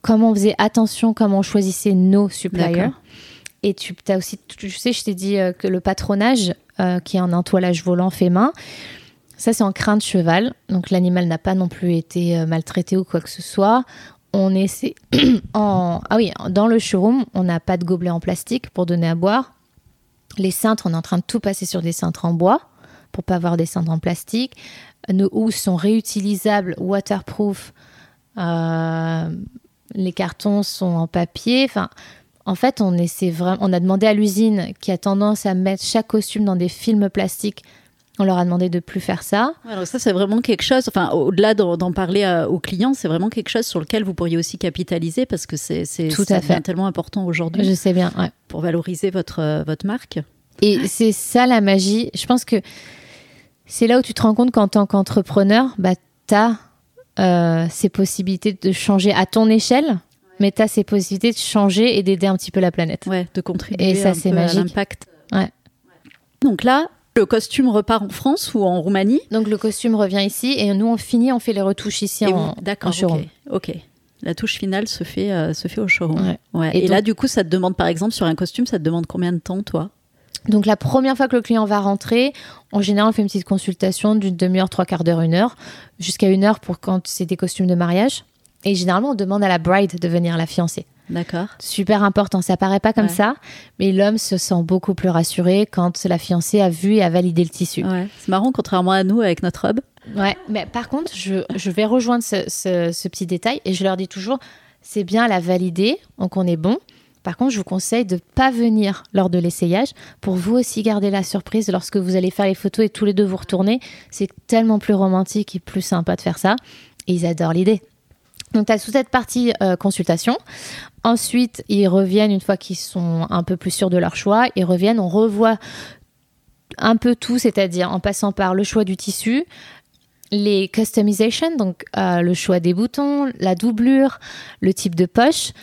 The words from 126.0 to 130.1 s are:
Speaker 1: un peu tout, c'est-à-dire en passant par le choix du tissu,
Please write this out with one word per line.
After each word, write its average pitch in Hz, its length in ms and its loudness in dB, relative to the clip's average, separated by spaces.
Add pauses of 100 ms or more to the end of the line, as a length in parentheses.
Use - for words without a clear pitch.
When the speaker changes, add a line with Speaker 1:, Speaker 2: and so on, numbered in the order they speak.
Speaker 1:
un 226 180 2
peu 240 180 2
tout, 240 240 -4
c'est-à-dire 185 540 0
en 185 80 -4
passant 202 320 -2
par 185 220 0
le 196 100 0
choix 214 200 0
du 185 120 -4
tissu, 240 480 -2 (880)